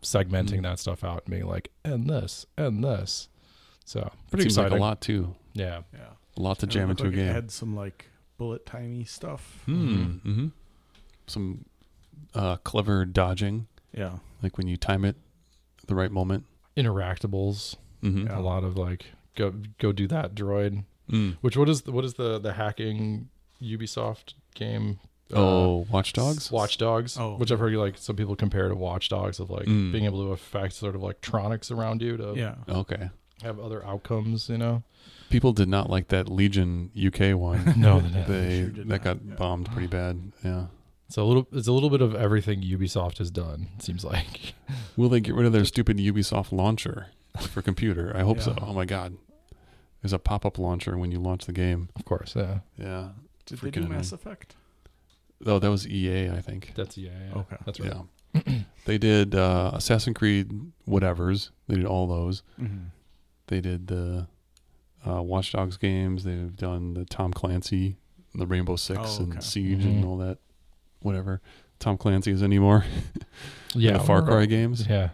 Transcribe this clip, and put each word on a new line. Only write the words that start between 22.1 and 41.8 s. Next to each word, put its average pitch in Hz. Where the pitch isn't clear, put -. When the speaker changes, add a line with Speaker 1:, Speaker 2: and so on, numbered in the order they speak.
Speaker 1:
the, 113
the 101
hacking 107
Ubisoft 110
game? 107
Uh, -
Speaker 2:
Oh, 92
Watch 98
Dogs? 143
Speaker 1:
Watch 107
Dogs, 113
Speaker 3:
Oh. 110
Speaker 1:
which 120
I've 113
heard, 110
like, 101
some -
people 101
compare 98
to 95
Watch 92
Dogs 95
of, 92
like, -
Speaker 2:
Mm. 101
Speaker 1:
being 107
able 98
to 98
affect 95
sort 101
of 95
electronics 104
around 113
you 117
to 104
Speaker 3:
Yeah. 110
Speaker 2:
Okay. 95
Speaker 1:
have 110
other 107
outcomes, 110
you 117
know? 117
Speaker 2:
People 123
did 104
not 98
like 92
that 92
Legion 92
U 95
K 98
one. 90
Speaker 1:
<laughs> -
No, 104
they 87
didn't. 90
Speaker 2:
They, 92
Speaker 3:
Sure 90
did 107
Speaker 2:
that -
Speaker 3:
not, 98
Speaker 2:
got 90
Speaker 3:
yeah. 101
Speaker 2:
bombed 90
pretty 101
bad. 90
Yeah. 90
Speaker 1:
So -
a -
little, 127
it's 127
a 120
little 135